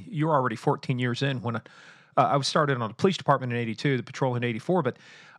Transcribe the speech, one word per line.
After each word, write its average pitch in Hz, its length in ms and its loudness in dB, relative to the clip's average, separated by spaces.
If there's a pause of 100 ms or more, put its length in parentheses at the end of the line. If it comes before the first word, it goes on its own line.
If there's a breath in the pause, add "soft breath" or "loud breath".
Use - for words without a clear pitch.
you're 156 260 -2
already 127 240 2
fourteen 135 420 -2
years 123 240 0
in 135 180 -2
when, 117 160 -4
uh, - 40 -4 (580 loud breath)
I 139 180 4
was 139 100 0
started 143 360 2
on 110 80 -2
the 107 40 -14
police 196 220 2
department 127 380 0
in 120 40 0
eighty-two, 120 380 0
the 117 60 -2
patrol 127 340 -2
in 120 80 -2
eighty-four, 127 380 0
but 123 160 -2 (400 loud breath)